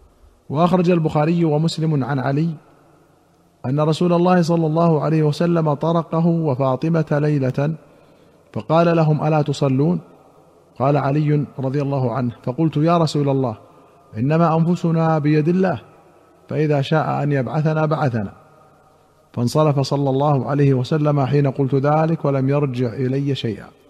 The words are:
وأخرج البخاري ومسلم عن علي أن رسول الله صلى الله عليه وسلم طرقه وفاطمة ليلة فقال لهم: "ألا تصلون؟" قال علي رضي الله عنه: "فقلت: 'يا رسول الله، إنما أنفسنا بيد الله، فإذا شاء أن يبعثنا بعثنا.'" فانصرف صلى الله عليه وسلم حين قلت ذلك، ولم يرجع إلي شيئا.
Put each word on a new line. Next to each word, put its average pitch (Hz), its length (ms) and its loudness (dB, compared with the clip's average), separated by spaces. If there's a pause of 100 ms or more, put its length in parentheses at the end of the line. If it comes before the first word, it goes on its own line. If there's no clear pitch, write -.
(500)
وأخرج 170 400 2
البخاري 165 540 0
ومسلم 156 600 0
عن 139 140 -4
علي 139 300 -2 (1160)
أن 139 140 -2
رسول 160 320 0
الله 180 300 4
صلى 165 240 0
الله 156 360 2
عليه 156 200 0
وسلم 160 520 0
طرقه 165 520 -2
وفاطمة 156 880 0
ليلة 147 600 0 (800)
فقال 165 440 2
لهم: 156 300 2
"ألا 156 160 2
تصلون؟" 143 580 0 (760)
قال 143 180 2
علي 147 480 0 (140)
رضي 135 240 -4
الله 135 300 -2
عنه: 123 200 -4 (100)
"فقلت: 156 340 -2
'يا 165 220 2
رسول 147 300 0
الله، 131 300 -2 (600)
إنما 160 380 2
أنفسنا 165 640 0
بيد 151 300 2
الله، 175 320 0 (680)
فإذا 147 340 0
شاء 139 400 0
أن 143 100 0
يبعثنا 151 540 0
بعثنا.'" 127 460 -2 (1000)
فانصرف 143 480 0
صلى 139 300 -2
الله 139 360 0
عليه 143 280 2
وسلم 147 460 0
حين 135 300 0
قلت 135 240 -2
ذلك، 156 500 0
ولم 135 240 0
يرجع 131 440 -2
إلي 139 420 -4
شيئا. 117 320 -6 (240)